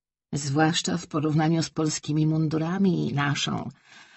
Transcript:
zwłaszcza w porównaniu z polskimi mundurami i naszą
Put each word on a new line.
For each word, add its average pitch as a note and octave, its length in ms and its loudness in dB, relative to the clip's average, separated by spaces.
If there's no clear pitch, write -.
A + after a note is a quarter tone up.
zwłaszcza D#3 680 0
w - 80 -10
porównaniu D#3 560 2
z - 80 -4
polskimi D#3 560 0
mundurami D#3+ 800 0
i A2+ 60 -4
naszą C#3+ 540 -2